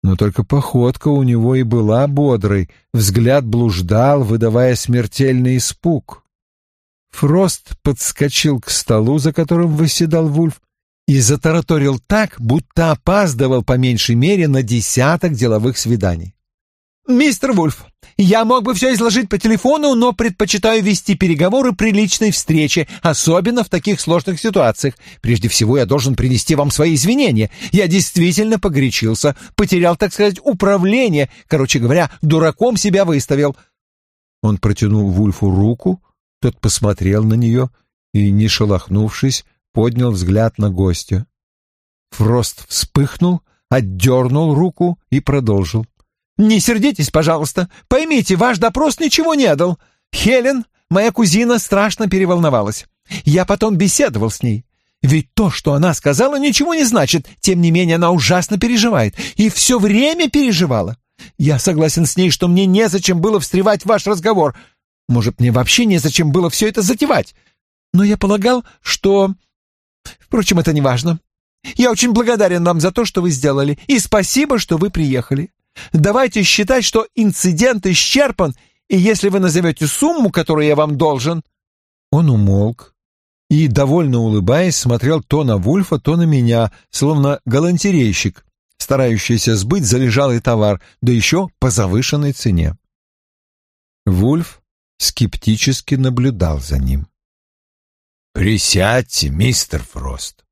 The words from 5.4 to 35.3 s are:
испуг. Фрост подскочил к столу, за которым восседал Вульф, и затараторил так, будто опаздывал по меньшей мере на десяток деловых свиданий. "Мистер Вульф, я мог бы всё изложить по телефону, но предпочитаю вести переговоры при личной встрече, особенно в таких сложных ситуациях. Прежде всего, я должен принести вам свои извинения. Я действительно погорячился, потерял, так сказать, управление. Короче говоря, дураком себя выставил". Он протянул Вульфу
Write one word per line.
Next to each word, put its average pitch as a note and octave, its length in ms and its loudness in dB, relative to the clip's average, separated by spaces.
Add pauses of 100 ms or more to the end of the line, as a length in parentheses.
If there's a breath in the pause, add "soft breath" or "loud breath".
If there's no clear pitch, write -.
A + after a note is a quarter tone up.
испуг. - 680 -4 (840)
Фрост - 720 -2
подскочил C#3+ 760 -2
к - 100 -14
столу, A2+ 480 -2
за D3+ 140 0
которым E3+ 420 0
восседал D#3+ 540 0
Вульф, D#3 320 -2 (480)
и C3+ 100 2
затараторил C#3+ 800 0
так, G#3+ 400 -2
будто D3+ 540 0
опаздывал C3+ 720 0
по B2+ 120 0
меньшей B2 380 0
мере E3 320 2
на C3+ 160 2
десяток B2+ 720 0
деловых A2+ 440 0
свиданий. F#2 600 -4 (720)
"Мистер C4 440 0
Вульф, E3 340 -2 (300 soft breath)
я G#3 280 4
мог B3 180 2
бы A#3+ 120 -2
всё B3+ 200 0
изложить A3+ 340 0
по G#3 80 -4
телефону, C4 580 0
но A#3+ 180 2
предпочитаю A3 680 -2
вести G3 340 0
переговоры F#3+ 560 2
при G#3+ 180 0
личной G#3 400 0
встрече, D#3+ 560 0 (160 loud breath)
особенно F3+ 640 0
в - 40 -8
таких F#3 320 -2
сложных E3 380 -2
ситуациях. C#3+ 560 0 (260 loud breath)
Прежде A2+ 280 0
всего, A#2 300 2
я A#2+ 80 2
должен C3+ 280 0
принести B2+ 400 0
вам C#3+ 160 0
свои D#3+ 240 2
извинения. D3+ 560 0 (220 loud breath)
Я F#3 160 2
действительно F3+ 720 0
погорячился, C3+ 720 -2 (220 loud breath)
потерял, F3 400 2
так G3 160 -2
сказать, G3+ 320 0
управление. G3 840 0 (180 loud breath)
Короче C3+ 320 0
говоря, C#3+ 300 0 (120)
дураком D#3+ 540 0
себя G3 280 0
выставил". C#3+ 520 -2 (840 soft breath)
Он G#2+ 160 0
протянул G#2 520 0
Вульфу G2 400 0